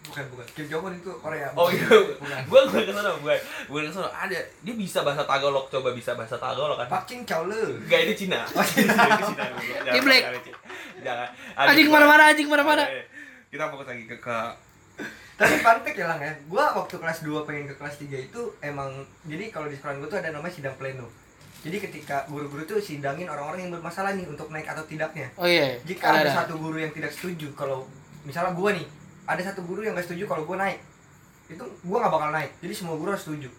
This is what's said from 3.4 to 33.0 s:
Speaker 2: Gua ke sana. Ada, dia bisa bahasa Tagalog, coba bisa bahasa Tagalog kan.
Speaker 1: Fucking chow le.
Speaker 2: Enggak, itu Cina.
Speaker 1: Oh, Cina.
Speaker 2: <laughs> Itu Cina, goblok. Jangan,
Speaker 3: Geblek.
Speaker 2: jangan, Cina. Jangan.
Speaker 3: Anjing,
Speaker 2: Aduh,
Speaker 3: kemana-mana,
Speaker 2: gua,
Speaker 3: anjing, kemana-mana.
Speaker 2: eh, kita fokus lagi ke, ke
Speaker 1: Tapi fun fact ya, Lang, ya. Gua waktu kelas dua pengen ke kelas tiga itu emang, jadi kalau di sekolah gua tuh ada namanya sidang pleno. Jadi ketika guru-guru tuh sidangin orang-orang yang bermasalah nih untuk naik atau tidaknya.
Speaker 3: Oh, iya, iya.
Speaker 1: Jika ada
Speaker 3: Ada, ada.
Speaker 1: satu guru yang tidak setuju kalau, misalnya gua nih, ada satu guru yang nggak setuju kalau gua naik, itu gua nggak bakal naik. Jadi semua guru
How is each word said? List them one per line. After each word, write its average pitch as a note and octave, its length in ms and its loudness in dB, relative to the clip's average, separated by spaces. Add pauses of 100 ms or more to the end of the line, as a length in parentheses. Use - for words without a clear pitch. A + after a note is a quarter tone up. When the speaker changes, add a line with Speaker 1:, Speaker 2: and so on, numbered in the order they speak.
Speaker 2:
Gua C3+ 140 -6
ke D3+ 120 -4
sana. F3 200 -4
Ada, F#3+ 220 -6 (260)
dia G3 140 -10
bisa F#3+ 280 -2
bahasa C#3+ 220 0
Tagalog, C#3 440 0
coba C3 240 -2
bisa A#2+ 220 -6
bahasa A#2+ 220 -8
Tagalog B2+ 400 -2
kan. B2 160 -6
Speaker 1:
Fucking A#3+ 320 -6
chow E3 220 -2
le. G3 340 -4
Speaker 2:
Enggak, D#3+ 280 4
itu G#3 180 -2
Cina. C3+ 220 0
Speaker 1:
Oh, - 160 0
Cina. - 300 4 (120)
Speaker 2:
<laughs> G#3+ 60 6
Itu G#3 160 4
Cina, - 200 -4
goblok. - 320 -8
Jangan, - 160 -2
Speaker 3:
Geblek. B3+ 280 6
Speaker 2:
jangan, B2 180 -4
Cina. - 160 -18 (420)
Jangan. A#2+ 280 -6 (280)
Speaker 3:
Anjing, - 200 6
Speaker 2:
Aduh, D#4 120 10
Speaker 3:
kemana-mana, D4+ 320 10
Speaker 2:
gua, D4+ 120 12
Speaker 3:
anjing, D4+ 160 4
kemana-mana. D4 400 4
Speaker 2:
eh, B2+ 160 -6 (440)
kita D3 200 -6
fokus C3+ 200 -10
lagi A#2+ 180 -12
ke, A#2+ 120 -12
ke A#2 200 -4 (960)
Speaker 1:
Tapi - 260 4
fun A3+ 200 8
fact G3 160 -6
ya, F#3 120 -4
Lang, D#3+ 120 -2
ya. D3 140 -6 (120)
Gua G#3 260 2
waktu - 240 -4
kelas E3 260 -6
dua D3+ 220 -4
pengen D3 220 -8
ke C#3 100 -12
kelas C#3+ 200 -12
tiga C#3 200 -14
itu C3+ 260 -10 (180)
emang, C#3+ 300 -8 (340)
jadi E3+ 260 -10
kalau D#3 160 -8
di C#3+ 100 -8
sekolah C#3 220 -8
gua C#3+ 100 -10
tuh G3 100 -6
ada E3 140 -6
namanya D3+ 200 -8
sidang C3+ 240 -8
pleno. C3 300 -10 (540)
Jadi E3+ 200 -8
ketika D3 460 -6
guru-guru D3 380 -10
tuh G#3+ 160 -4
sidangin C#3+ 480 -6
orang-orang D3+ 360 -8
yang F3+ 80 -8
bermasalah E3+ 420 -6
nih F#3+ 120 -6
untuk D#3 240 -12
naik D#3 160 -10
atau D#3 180 -8
tidaknya. D#3 520 -8
Speaker 3:
Oh, F3 100 -4
iya, E3+ 220 6
iya. B2+ 160 -4
Speaker 1:
Jika E3+ 240 -6
ada D#3+ 80 6
Speaker 3:
Ada, D#3 120 6
ada. C#3 120 2
Speaker 1:
satu E3 160 -4
guru D#3 200 -6
yang D#3+ 140 -4
tidak D3+ 220 -8
setuju E3 420 -10
kalau, C3+ 320 -6 (380)
misalnya E3+ 280 -2
gua F3+ 200 0
nih, E3 140 -4 (380)
ada D#3+ 160 -2
satu F#3+ 240 -6
guru F#3 180 -6
yang G#3+ 120 -2
nggak F3 100 -4
setuju F3+ 220 -6
kalau D#3 180 -4
gua F3+ 160 -6
naik, G3 180 -2 (680)
itu E3 140 -16 (220)
gua F3+ 160 -2
nggak G#3+ 120 4
bakal D#3 200 0
naik. D#3 280 -2
Jadi F#3 160 -8
semua E3+ 200 -6
guru E3 140 -4